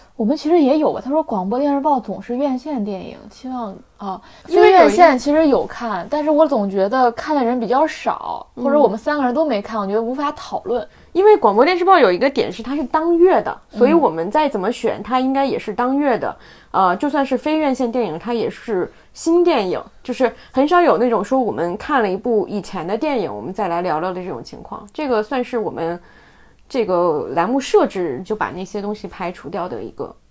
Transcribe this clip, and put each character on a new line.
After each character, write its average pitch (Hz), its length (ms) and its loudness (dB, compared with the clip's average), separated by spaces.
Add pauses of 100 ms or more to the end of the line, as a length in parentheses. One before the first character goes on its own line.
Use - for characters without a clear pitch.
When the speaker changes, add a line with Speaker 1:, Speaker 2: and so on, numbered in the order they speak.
(160)
Speaker 1:
我 233 80 -2
们 277 120 2
其 302 140 -4
实 349 100 6
也 285 180 4
有 262 140 2
吧。 - 100 -6
他 - 60 -10
说 302 140 0
广 196 260 -4
播 247 120 -2
电 285 120 2
视 277 80 0
报 277 200 2
总 202 200 -8
是 233 160 -8
院 262 220 -2
线 262 260 -6
电 196 160 -6
影， - 160 -14 (140)
期 - 180 -16
望， 247 240 -8 (260)
啊， 190 220 -10 (280)
Speaker 2:
因 359 120 4
为 415 120 10
有 370 140 10
一 - 20 6
Speaker 1:
非 - 0 -
院 - 20 2
线 285 260 6
其 277 160 0
实 311 140 4
有 240 180 2
看， 202 460 -8
但 294 140 -2
是 302 40 -2
我 311 160 4
总 233 240 0
觉 190 200 0
得 247 240 2
看 294 240 -4
的 262 80 0
人 247 160 0
比 220 80 -4
较 262 180 2
少， - 580 -6 (120)
Speaker 2:
嗯。 - 80 -6
Speaker 1:
或 269 40 0
者 285 120 4
我 254 80 8
们 202 100 -6
三 294 180 -2
个 294 60 -2
人 247 100 0
都 302 120 0
没 233 180 -2
看， 220 160 -8
我 202 80 -4
觉 196 60 -4
得 220 100 0
无 226 100 -4
法 285 200 -4
讨 - 320 -10
论。 226 200 -4 (280)
Speaker 2:
因 359 120 2
为 427 120 8
广 220 180 4
播 226 100 6
电 349 140 2
视 349 60 -2
报 370 160 6
有 214 100 6
一 180 80 2
个 240 100 2
点 269 240 -2
是 214 120 -12
它 247 100 -6
是 302 80 -4
当 320 340 0
月 339 260 6
的， - 140 -6 (140)
Speaker 1:
嗯。 - 80 -8
Speaker 2:
所 240 80 6
以 285 60 4
我 320 180 4
们 165 180 -4
再 302 200 2
怎 214 100 -4
么 196 140 -2
选， 214 320 -4
它 254 160 -2
应 262 120 0
该 269 140 0
也 247 100 -2
是 202 160 -6
当 247 240 -2
月 277 220 0
的。 - 180 -6 (360)
呃， 185 240 2
就 294 120 -2
算 277 160 0
是 262 140 -2
非 302 180 -2
院 302 160 0
线 247 180 -2
电 240 140 -2
影， 165 140 -6
它 226 160 -6
也 214 160 -2
是 185 400 -4 (240)
新 339 300 2
电 247 260 2
影， 139 100 -4 (220)
就 254 100 -6
是 240 220 0 (160)
很 269 160 2
少 349 160 4
有 233 160 4
那 240 100 2
种 220 140 0
说 262 160 0
我 220 140 0
们 170 240 -4
看 269 260 -2
了 202 80 -2
一 185 60 -2
部 226 320 0
以 202 120 -6
前 170 240 -10
的 196 140 -4
电 285 220 -2
影， 151 120 -6
我 104 80 -10
们 156 140 -10
再 208 140 -4
来 170 140 -4
聊 160 180 -2
聊 185 120 -4
的 180 80 -10
这 180 80 -10
种 123 140 -10
情 - 220 -18
况。 - 280 -16
这 302 140 -6
个 226 160 0
算 247 200 -4
是 240 160 -6
我 190 120 -4
们 165 280 -6 (680)
这 247 160 -2
个 170 500 0
栏 170 140 0
目 262 100 0
设 302 280 2
置 175 360 -4
就 214 140 -6
把 113 140 -4
那 175 120 -10
些 202 200 -8
东 208 120 -6
西 202 140 -12
排 175 240 -8
除 - 160 -18
掉 175 180 -6
的 113 160 -10
一 113 100 -12
个。 - 220 -12 (160)